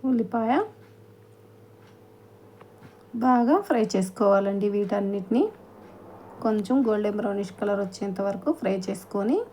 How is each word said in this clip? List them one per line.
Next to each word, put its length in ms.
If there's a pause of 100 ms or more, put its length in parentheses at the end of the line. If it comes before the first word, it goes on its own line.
(100)
ఉల్లిపాయ 420 (2750)
బాగా 300 (140)
ఫ్రై 120 (140)
చేసుకోవాలండి. 800
వీటన్నిటిని 680 (1000)
కొంచెం 320 (100)
గోల్డెన్ 340
బ్రౌనిష్ 380
కలర్ 260
వచ్చేంత 440
వరకు 220 (100)
ఫ్రై 140 (120)
చేసుకొని 500 (160)